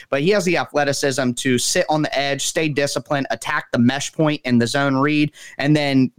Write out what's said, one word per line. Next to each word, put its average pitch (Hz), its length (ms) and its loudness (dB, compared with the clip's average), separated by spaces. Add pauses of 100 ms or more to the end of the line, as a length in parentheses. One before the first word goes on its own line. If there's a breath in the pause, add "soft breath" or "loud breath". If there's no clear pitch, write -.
(100)
but 139 120 0
he 165 80 2
has 202 160 2
the 175 100 2
athleticism 139 800 0
to 127 240 0
sit - 320 0
on 151 140 2
the - 140 -4
edge, 139 280 -4
stay 160 240 -2
disciplined, 143 600 -2
attack - 420 -6
the 123 60 0
mesh 131 340 2
point 151 320 0
in 123 140 2
the 117 80 2
zone 139 280 0
read, 151 380 0 (240 loud breath)
and 147 180 2
then 139 440 2